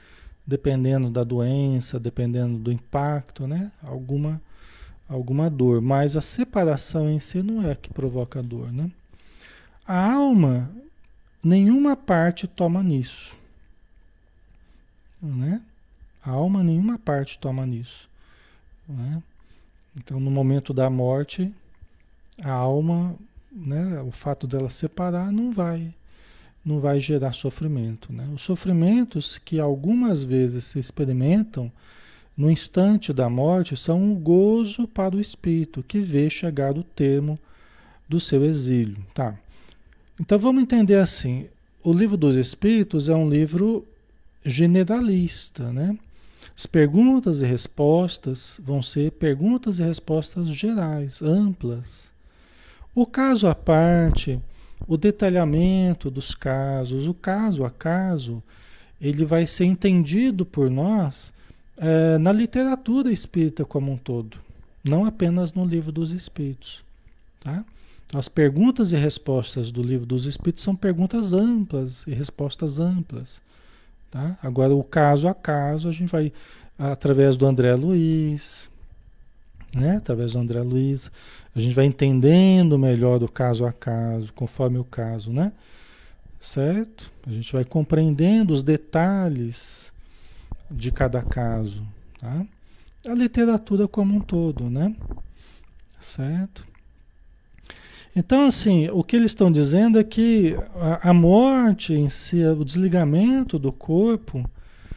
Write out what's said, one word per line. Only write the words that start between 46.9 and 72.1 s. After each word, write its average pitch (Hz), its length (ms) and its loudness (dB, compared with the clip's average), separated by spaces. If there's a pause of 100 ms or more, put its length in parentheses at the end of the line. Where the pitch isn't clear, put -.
e 131 40 2
respostas 147 1200 -2
vão 139 180 -4
ser 143 320 -2
perguntas 175 640 0
e 170 40 0
respostas 160 640 -4
gerais, 156 720 -4
amplas. 156 920 -2 (800)
O 240 140 2
caso 262 400 2
à 160 80 4
parte, 160 840 2 (480)
o 165 80 0
detalhamento 180 1160 2
dos 131 240 -8
casos, 135 720 -4
o 175 60 -2
caso 190 520 -2
a 120 60 -4
caso, 165 680 -4 (600)
ele 147 240 0
vai 165 220 2
ser - 180 0
entendido 185 800 2
por 135 240 0
nós, 160 640 -2 (420)
eh, 160 440 4
na 175 120 4
literatura 254 800 0
espírita 160 540 -2
como 139 260 -4
um 127 60 -4
todo, 117 400 -8 (460)
não 156 220 2
apenas 180 480 0
no 180 120 0
Livro 165 260 -2
dos 160 200 -4
Espíritos, 147 720 -10 (560)
tá? 160 260 -8 (480)
As 139 160 -6
perguntas 175 640 2
e 170 40 2
respostas 131 760 -2
do 120 100 -4
Livro 123 240 -2
dos 127 200 -4
Espíritos 143 380 -4
são 196 120 0
perguntas 185 580 0
amplas 185 720 -2
e 151 60 -10